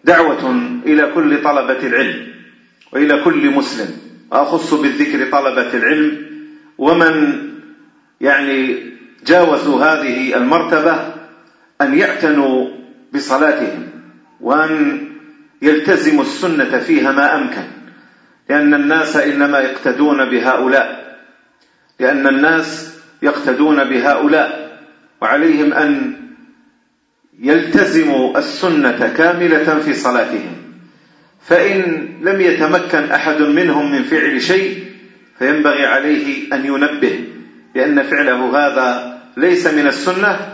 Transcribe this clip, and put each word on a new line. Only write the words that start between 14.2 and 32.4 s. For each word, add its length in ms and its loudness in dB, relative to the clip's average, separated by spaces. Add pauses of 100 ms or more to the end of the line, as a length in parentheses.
وأن 600 0 (600)
يلتزموا 600 2
السنة 580 -2
فيها 320 2
ما 240 2
أمكن، 280 -4 (840)
لأن 240 4
الناس 420 0
إنما 440 2
يقتدون 680 0
بهؤلاء، 880 0 (840)
لأن 280 0
الناس 720 -2 (220)
يقتدون 640 0
بهؤلاء، 960 0 (420)
وعليهم 520 2
أن 400 -2 (1300)
يلتزموا 1000 2
السنة 800 0
كاملة 680 2
في 80 0
صلاتهم. 600 -2 (880)
فإن 680 0 (120)
لم 200 0